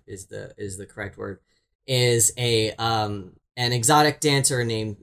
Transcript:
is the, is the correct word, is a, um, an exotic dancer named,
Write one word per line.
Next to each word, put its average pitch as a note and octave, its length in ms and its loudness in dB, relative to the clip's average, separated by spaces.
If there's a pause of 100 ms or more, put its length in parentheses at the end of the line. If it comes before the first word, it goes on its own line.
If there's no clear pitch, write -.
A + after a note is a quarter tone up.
is F#2+ 200 -16
the, G2+ 300 -14
is G2 220 -10
the G2 80 -12
correct G2+ 320 -12
word, G2+ 220 -12 (460)
is B2 520 2
a, A2+ 340 0
um, G#2+ 640 -4 (220)
an A#2+ 160 -2
exotic C#3+ 480 4
dancer B2 440 2
named, A2 380 -4